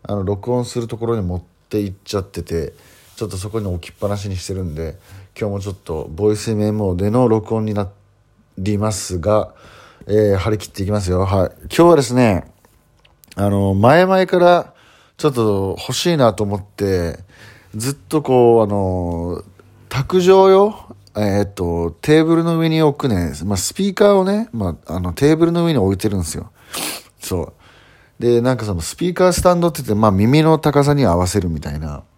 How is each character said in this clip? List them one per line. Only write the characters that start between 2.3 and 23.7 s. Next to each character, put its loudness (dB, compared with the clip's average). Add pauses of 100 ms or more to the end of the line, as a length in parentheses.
て、 -6 (440)
ち -8
ょ -8
っ -12
と -12
そ -10
こ -6
に -6
置 -8
き -20
っ -20
ぱ -4
な -2
し -10
に -6
し -10
て -8
る -6
ん -8
で、 -10 (400)
今 -4
日 -4
も -6
ち -8
ょ -8
っ -10
と -10
ボ 0
イ 0
ス -4
メ 0
モ -2
で -2
の 4
録 0
音 -2
に -4
な -4 (680)
り -2
ま -2
す -6
が、 0 (540)
え 4
ー、 0
張 -2
り -2
切 -12
っ -20
て -8
い -2
き -4
ま -2
す -2
よ。 0
は 0
い。 -8 (120)
今 -16
日 2
は 8
で 4
す -4
ね、 2 (880)
あ 0
の、 0
前 4
々 2
か 0
ら 4 (440)
ち -6
ょ 4
っ -2
と 0
欲 -10
し -2
い 0
な 4
と -2
思 -4
っ -8
て、 -4 (560)
ず -6
っ -8
と -4
こ 6
う、 4
あ 0
の、 -4 (460)
卓 -2
上 6
よ、 2 (220)
え 0
ー 0
っ -6
と、 -4 (100)
テ 4
ー 2
ブ 2
ル -2
の 0
上 0
に 0
置 2
く -2
ね、 -2 (100)
ま -2
あ、 -4
ス -6